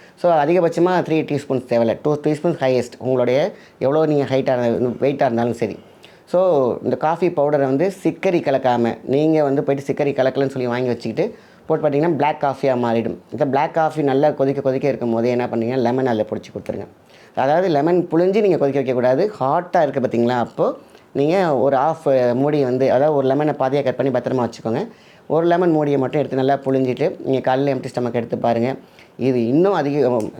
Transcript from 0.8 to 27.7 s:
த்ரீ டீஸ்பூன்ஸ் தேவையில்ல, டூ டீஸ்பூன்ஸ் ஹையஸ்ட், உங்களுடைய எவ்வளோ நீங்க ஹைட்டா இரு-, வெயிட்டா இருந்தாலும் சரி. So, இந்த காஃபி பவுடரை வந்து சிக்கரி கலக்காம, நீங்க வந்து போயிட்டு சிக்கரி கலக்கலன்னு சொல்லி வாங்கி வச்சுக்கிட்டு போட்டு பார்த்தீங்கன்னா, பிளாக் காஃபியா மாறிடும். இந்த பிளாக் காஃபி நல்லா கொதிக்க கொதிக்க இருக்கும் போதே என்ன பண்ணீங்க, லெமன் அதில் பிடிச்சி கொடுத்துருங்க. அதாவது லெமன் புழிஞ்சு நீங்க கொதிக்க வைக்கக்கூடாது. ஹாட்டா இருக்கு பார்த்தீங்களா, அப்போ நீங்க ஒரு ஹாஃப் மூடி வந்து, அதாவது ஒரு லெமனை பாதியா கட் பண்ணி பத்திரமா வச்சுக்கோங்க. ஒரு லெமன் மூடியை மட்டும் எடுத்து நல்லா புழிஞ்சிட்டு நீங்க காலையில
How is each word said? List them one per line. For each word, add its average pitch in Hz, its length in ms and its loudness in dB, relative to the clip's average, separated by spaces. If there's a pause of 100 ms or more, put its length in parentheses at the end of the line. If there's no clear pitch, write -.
த்ரீ 151 220 0
டீஸ்பூன்ஸ் 135 460 -4
தேவையில்ல, 117 340 2
டூ 147 160 0
டீஸ்பூன்ஸ் 151 400 -2
ஹையஸ்ட், 127 400 0
உங்களுடைய 127 540 0 (260)
எவ்வளோ 151 280 2
நீங்க 147 180 2
ஹைட்டா 131 400 0
இரு-, 117 360 0
வெயிட்டா 139 240 0
இருந்தாலும் 117 280 0
சரி. 107 260 -4 (460)
So, 160 580 2
இந்த 123 140 -2
காஃபி 165 320 0
பவுடரை 147 300 0
வந்து 139 320 0
சிக்கரி 170 500 -2
கலக்காம, 123 640 0
நீங்க 156 380 2
வந்து 139 200 2
போயிட்டு 139 240 -2
சிக்கரி 143 260 -2
கலக்கலன்னு 131 360 0
சொல்லி 127 200 -4
வாங்கி 123 180 -2
வச்சுக்கிட்டு 120 520 -4 (280)
போட்டு 156 220 0
பார்த்தீங்கன்னா, 147 280 2
பிளாக் 147 260 -2
காஃபியா 139 240 -2
மாறிடும். 117 500 0 (140)
இந்த 131 160 -2
பிளாக் 143 280 0
காஃபி 156 280 -2
நல்லா 143 280 2
கொதிக்க 139 300 -2
கொதிக்க 131 280 0
இருக்கும் 120 240 -2
போதே 117 180 0
என்ன 123 160 0
பண்ணீங்க, 117 300 -2
லெமன் 131 300 0
அதில் 110 180 0
பிடிச்சி 101 340 -10
கொடுத்துருங்க. 95 280 -10 (480)
அதாவது 156 340 2
லெமன் 170 420 2
புழிஞ்சு 185 300 2
நீங்க 190 160 2
கொதிக்க 139 240 0
வைக்கக்கூடாது. 127 500 0 (100)
ஹாட்டா 170 420 0
இருக்கு 135 180 -2
பார்த்தீங்களா, 120 280 0
அப்போ 123 480 -2 (360)
நீங்க 156 440 0
ஒரு 135 200 2
ஹாஃப் 135 580 2
மூடி 143 280 0
வந்து, 127 300 0
அதாவது 147 240 2
ஒரு 131 120 0
லெமனை 147 240 0
பாதியா 139 300 -2
கட் 127 140 -2
பண்ணி 127 220 0
பத்திரமா 123 300 -2
வச்சுக்கோங்க. 123 400 -6 (380)
ஒரு 165 200 0
லெமன் 175 240 2
மூடியை 147 280 2
மட்டும் 135 200 -2
எடுத்து 135 180 -2
நல்லா 135 180 2
புழிஞ்சிட்டு 135 640 -2
நீங்க 135 220 -2
காலையில 131 340 0